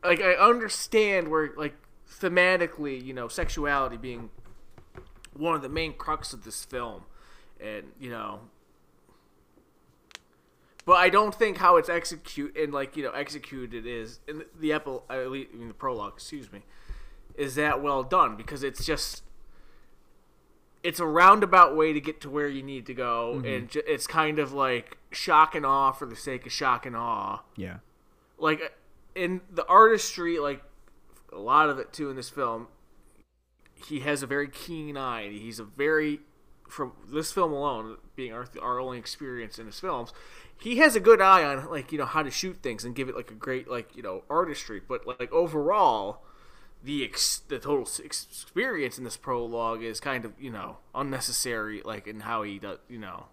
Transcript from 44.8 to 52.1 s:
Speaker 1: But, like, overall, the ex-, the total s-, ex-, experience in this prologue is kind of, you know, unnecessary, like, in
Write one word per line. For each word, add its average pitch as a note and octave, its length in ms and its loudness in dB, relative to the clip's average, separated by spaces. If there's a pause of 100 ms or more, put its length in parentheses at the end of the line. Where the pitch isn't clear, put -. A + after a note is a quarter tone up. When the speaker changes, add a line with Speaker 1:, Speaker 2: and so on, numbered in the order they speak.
Speaker 1:
But, B2+ 200 -8
like, B2 260 -8
overall, D3+ 880 2 (640)
the C#3 200 -4
ex-, - 440 -2
the C3+ 100 -8
total C#3 260 -2
s-, - 180 -8
ex-, - 280 -10
experience F3 640 -4
in B2+ 80 -10
this A#2+ 120 -10
prologue A#2 640 -4
is A2+ 180 -8
kind B2+ 240 -6
of, G#2+ 140 -10
you C3 120 -12
know, G#2 280 -12 (160)
unnecessary, A#2+ 880 -4
like, G#2 220 -10
in G#2+ 140 -14